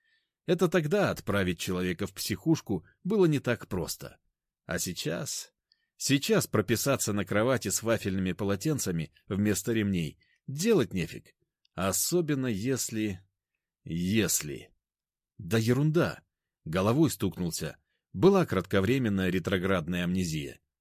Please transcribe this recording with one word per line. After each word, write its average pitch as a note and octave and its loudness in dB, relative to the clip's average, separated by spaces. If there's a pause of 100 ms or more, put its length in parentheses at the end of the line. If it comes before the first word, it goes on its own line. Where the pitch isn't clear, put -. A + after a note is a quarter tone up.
(480)
Это F3+ 2
тогда E3 2
отправить F#2 -2
человека F#2 -4
в - -18
психушку A2 -2 (200)
было G3 2
не D3+ 4
так A#2 -4
просто. - -8 (480)
А B2 -6
сейчас? - -6 (420)
Сейчас C#3+ 2
прописаться A2+ 0
на G2+ -2
кровати G#2+ 0
с - -2
вафельными F#2+ 0
полотенцами G2 -2 (160)
вместо G#2 0
ремней G2 0 (260)
делать D3+ 2
нефиг. - -6 (400)
Особенно C3+ 0
если... G#2+ -4 (600)
Если... F2 -2 (640)
Да F#2+ -2
ерунда! B2+ 2 (440)
Головой G#2+ 2
стукнулся. E2+ -4 (360)
Была F3+ 6
кратковременная G2 2
ретроградная F2+ 0
амнезия, D#2+ -2 (220)